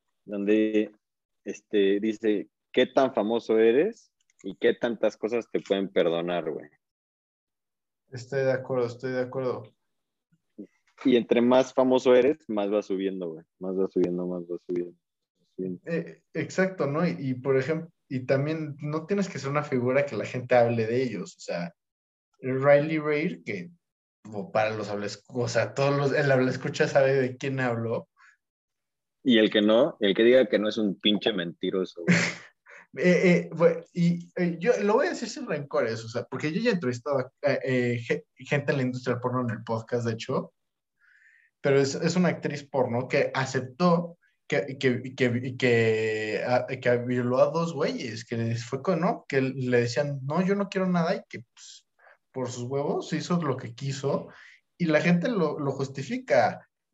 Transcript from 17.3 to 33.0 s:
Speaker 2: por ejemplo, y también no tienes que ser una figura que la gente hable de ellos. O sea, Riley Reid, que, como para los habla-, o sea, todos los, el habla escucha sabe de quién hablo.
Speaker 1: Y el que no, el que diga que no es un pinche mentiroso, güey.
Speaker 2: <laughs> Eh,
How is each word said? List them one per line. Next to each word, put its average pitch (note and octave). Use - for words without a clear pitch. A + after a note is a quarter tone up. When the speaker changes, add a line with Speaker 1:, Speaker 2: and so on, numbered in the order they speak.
Speaker 2:
por C3+
ejemplo, D#3
y B2+
también D3
no D#3
tienes G3+
que C#3
ser C3
una D3
figura C3
que -
la G#2
gente B2
hable A#2
de A#2+
ellos. G2+
O -
sea, F2
Riley C#3+
Reid, D3+
que, F2+
como G#2
para A2
los G#2+
habla-, G2+
o A#2+
sea, A2
todos C#3+
los, C#3+
el C#3+
habla B2+
escucha C#3+
sabe C3+
de B2+
quién C3+
hablo. A#2
Speaker 1:
Y A#2+
el G#2+
que G#2+
no, A2+
el G2
que A2+
diga B2
que G#2+
no G#2
es G#2+
un G2+
pinche G#2
mentiroso, F2+
güey. F3
Speaker 2:
<laughs> -
Eh, F3+